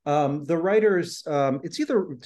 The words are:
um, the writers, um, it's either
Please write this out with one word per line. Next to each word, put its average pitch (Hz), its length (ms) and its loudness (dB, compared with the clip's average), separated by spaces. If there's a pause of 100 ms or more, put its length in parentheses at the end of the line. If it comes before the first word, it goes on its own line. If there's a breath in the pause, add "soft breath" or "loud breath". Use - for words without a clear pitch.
um, 147 380 0
the 160 120 0
writers, 190 680 2
um, 139 360 0
it's - 160 -10
either 220 480 0